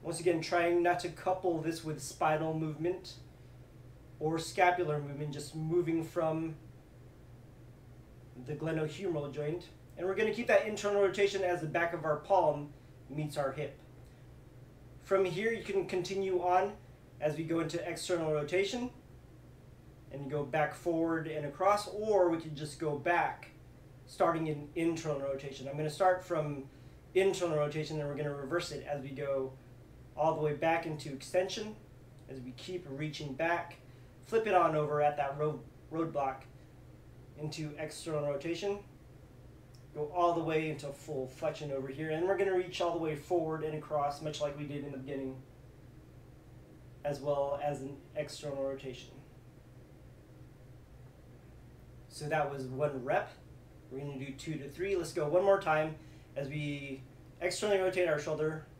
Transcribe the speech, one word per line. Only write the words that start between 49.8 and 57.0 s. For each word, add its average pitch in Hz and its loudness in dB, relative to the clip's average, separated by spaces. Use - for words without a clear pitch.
So 151 -10
that 151 2
was 135 -6
one 131 -2
rep. 175 0
We're 131 -8
gonna 139 -6
do 135 -8
two 160 -6
to 143 -8
three. 190 -2
Let's 160 -2
go 151 2
one 180 4
more 196 8
time 156 2
as 143 -4
we 143 -4